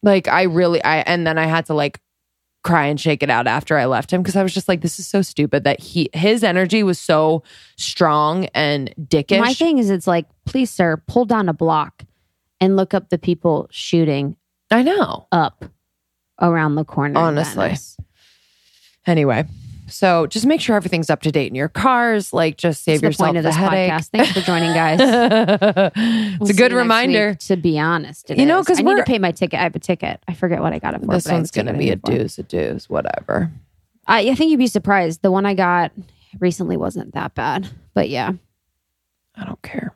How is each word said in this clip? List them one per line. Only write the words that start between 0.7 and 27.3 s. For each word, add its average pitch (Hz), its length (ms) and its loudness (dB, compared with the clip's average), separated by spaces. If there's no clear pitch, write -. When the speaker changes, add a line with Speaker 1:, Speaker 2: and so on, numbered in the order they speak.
Speaker 1:
I, 156 180 2
and 170 260 -2
then 160 120 0
I 160 80 0
had 160 200 -2
to, 160 80 -4
like, 147 260 -2
cry 160 220 2
and 143 140 0
shake 151 220 0
it 143 80 -2
out 120 160 2
after 131 320 0
I 131 80 2
left 127 260 -2
him 180 120 0
'cause - 120 -4
I 196 60 2
was 185 120 -2
just 196 140 -6
like, 175 120 0
"This 165 180 -6
is 185 80 -12
so 196 160 0
stupid," 147 420 -2
that - 160 0
he, - 340 -4
his 208 280 2
energy 185 400 2
was 185 160 0
so 156 440 2
strong 156 800 0
and 143 460 -2
dickish. 156 400 0
Speaker 2:
My 240 140 2
thing 330 240 2
is, 214 120 2
it's 185 160 -2
like, 170 200 0
"Please, 262 260 -2
sir, 170 260 2
pull 247 180 2
down 208 240 0
a 165 60 0
block 156 500 -2
and 190 160 4
look 190 180 0
up - 160 -2
the 175 80 0
people 165 520 0
shooting 151 640 -2
Speaker 1:
I 233 120 4
know. 339 500 -2
Speaker 2:
up 160 320 0
around 160 360 2
the 156 80 -2
corner 143 280 -2
in - 120 0
Speaker 1:
Honestly. 143 420 -2
Speaker 2:
Venice." - 300 -8
Speaker 1:
Anyway. 147 380 2
So 170 380 2
just 220 200 -4
make 311 140 2
sure 226 160 0
everything's 165 340 -2
up 151 120 0
to 156 100 0
date 143 160 0
in - 60 -10
your 139 140 -2
cars. 233 640 0
Like, 160 240 0
just 165 280 -2
save 156 160 2
Speaker 2:
That's 156 160 0
the 190 80 2
Speaker 1:
yourself - 40 4
Speaker 2:
point 170 100 0
of 165 60 -2
Speaker 1:
the 156 60 2
Speaker 2:
this 156 60 0
Speaker 1:
headache. 185 340 2
Speaker 2:
podcast. 160 200 -4
Thanks 202 220 2
for 185 80 -2
joining, 170 340 0
guys. 160 260 2
Speaker 1:
<laughs> 220 960 2
It's 220 440 -2
Speaker 2:
We'll 202 100 -2
Speaker 1:
a - 20 2
Speaker 2:
see 196 60 2
Speaker 1:
good 247 140 6
Speaker 2:
you 247 60 0
next 247 60 2
Speaker 1:
reminder. 226 460 2